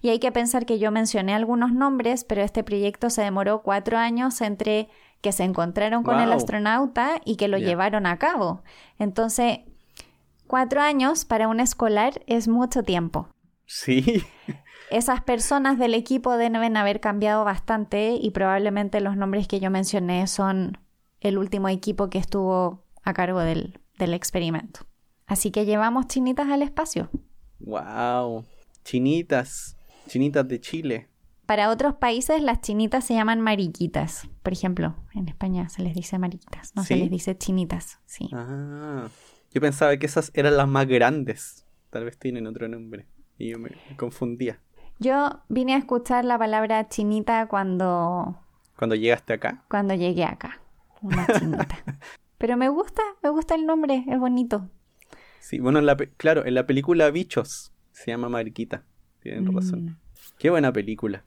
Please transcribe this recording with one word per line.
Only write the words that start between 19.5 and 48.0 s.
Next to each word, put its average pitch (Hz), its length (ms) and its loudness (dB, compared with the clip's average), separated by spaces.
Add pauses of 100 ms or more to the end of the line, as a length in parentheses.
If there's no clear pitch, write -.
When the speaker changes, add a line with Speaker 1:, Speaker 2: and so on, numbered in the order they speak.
Speaker 1:
yo 190 100 0
mencioné 185 580 0
son 190 500 0 (420)
el 196 180 0
último 190 300 -2
equipo 190 420 -2
que 196 100 -2
estuvo 185 680 0 (180)
a 190 100 -2
cargo 180 280 0
del, 165 400 -2 (160)
del 175 160 0
experimento. 170 680 -4 (440)
Así 202 260 -2
que 214 140 0
llevamos 226 420 2
chinitas 262 400 0
al 285 140 2
espacio. 285 480 -4 (500)
Speaker 2:
Wow. 113 840 -4 (400)
Chinitas. 139 880 -2 (320)
Chinitas 139 400 0
de 123 140 -6
Chile. 139 480 -6 (360)
Speaker 1:
Para 208 240 2
otros 269 260 0
países 262 460 0
las 240 200 0
chinitas 220 420 0
se 233 120 0
llaman 226 260 2
mariquitas. 175 880 -2 (120)
Por 185 120 -2
ejemplo, 175 420 -2 (180)
en 190 140 -6
España 180 400 -4
se 185 140 -10
les 175 140 -4
dice 180 220 -6
mariquitas, - 600 -8
no 190 60 -2
se 247 100 0
Speaker 2:
¿Sí? - 80 4
Speaker 1:
les 180 80 0
dice 185 280 -4
chinitas. 175 680 -4
Sí. - 280 -10
Speaker 2:
Ah, 139 760 -10 (440)
yo 135 60 0
pensaba 143 380 4
que 147 80 -4
esas 156 280 -2
eran 147 220 4
las 139 140 4
más 135 180 2
grandes. 127 800 0 (240)
Tal 113 160 -8
vez 113 120 -12
tienen 123 300 -6
otro 113 220 -8
nombre. 113 360 -14 (320)
Y 113 120 -8
yo 113 100 -10
me 117 120 -12 (260)
confundía. 120 640 -4 (380)
Speaker 1:
Yo 277 480 0
vine 254 280 2
a - 20 4
escuchar 247 480 0
la 240 140 2
palabra 220 500 0
chinita 214 580 0
cuando 180 920 0 (380)